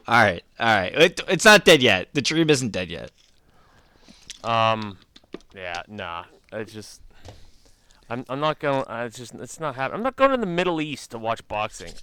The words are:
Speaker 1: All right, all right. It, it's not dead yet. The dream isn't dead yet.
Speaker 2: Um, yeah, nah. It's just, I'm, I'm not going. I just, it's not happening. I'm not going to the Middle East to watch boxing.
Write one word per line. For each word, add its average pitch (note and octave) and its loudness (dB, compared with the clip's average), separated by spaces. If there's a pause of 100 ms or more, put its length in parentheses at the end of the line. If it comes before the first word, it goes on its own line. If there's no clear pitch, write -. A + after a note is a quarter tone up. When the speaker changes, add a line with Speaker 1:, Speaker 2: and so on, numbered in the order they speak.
Speaker 1:
All A#2 6
right, F2+ 2 (160)
all A2+ -2
right. G2+ 2
It, F3 4
it's F3 2
not G#3 8
dead D#3+ 8
yet. G2 4
The C#3+ -2
dream D#3 2
isn't B2 0
dead F#2 -6
yet. B1 -12 (1300)
Speaker 2:
Um, A2 0 (560)
yeah, F2 -10
nah. F2 -12 (280)
It's G#2 -10
just, G#2+ -20 (1040)
I'm, B2 -10
I'm C3+ -8
not D3+ -4
going. C#3 -2
I A#2 -8
just, A#2 -16
it's - -16
not D3+ -6
happening. C3+ -8
I'm G#3 -6
not B3+ -6
going C4+ 4
to C4 -2
the A3+ -6
Middle F3 -2
East D3+ -10
to A#2+ -12
watch A2+ -6
boxing. G#2 -8 (120)